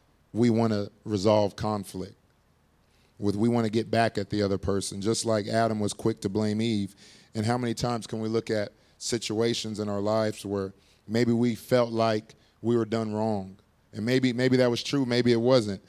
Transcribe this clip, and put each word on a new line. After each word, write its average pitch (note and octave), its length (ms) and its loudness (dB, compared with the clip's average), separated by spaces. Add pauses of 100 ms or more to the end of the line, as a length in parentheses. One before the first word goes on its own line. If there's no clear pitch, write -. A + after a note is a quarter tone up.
(320)
we A#2 180 4
wanna A2 380 2 (160)
resolve G#2 520 2
conflict. G2+ 580 -6 (1040)
With, G2+ 180 0
we A2+ 120 2
wanna A#2 220 2
get A2+ 200 0
back A2+ 280 2
at G2+ 100 -4
the G#2 140 -2
other G2 160 0
person, G2 420 -4
just A2+ 240 0
like A2 220 0
Adam A2+ 340 0
was G#2 140 -2
quick - 260 -2
to G#2 80 -2
blame G#2+ 320 -2
Eve. G#2 340 -2 (400)
And G#2+ 120 -2
how A#2+ 100 0
many A#2+ 160 -2
times A#2+ 340 -6
can A2 140 -8
we A2 80 -4
look A2+ 220 -2
at G#2 220 -2 (260)
situations A2+ 840 -2
in G#2 80 -4
our G2+ 120 -4
lives G#2+ 440 0
where G2 300 -4 (340)
maybe A#2 240 2
we A#2 220 2
felt A#2+ 360 0
like A2+ 440 0 (260)
we A#2 160 2
were A2+ 80 2
done A2 300 -2
wrong? G2+ 420 -4 (380)
And G#2+ 100 -6
maybe, B2+ 300 2
maybe B2+ 240 2
that B2+ 100 4
was A#2 140 -2
true, C#3 240 0
maybe A#2+ 260 4
it A2+ 80 4
wasn't. A#2 480 2